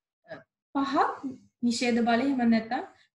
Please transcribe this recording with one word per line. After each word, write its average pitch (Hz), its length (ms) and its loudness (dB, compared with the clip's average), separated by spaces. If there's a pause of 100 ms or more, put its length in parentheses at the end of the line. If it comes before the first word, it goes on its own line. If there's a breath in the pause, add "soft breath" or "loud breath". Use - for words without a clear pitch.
(280)
අ, 156 120 -16 (340)
පහක් 277 600 -2 (260)
නිෂේධ 240 440 0
බලය 240 240 2
එහෙම 254 180 0
නැත්නම් 233 400 0 (280 soft breath)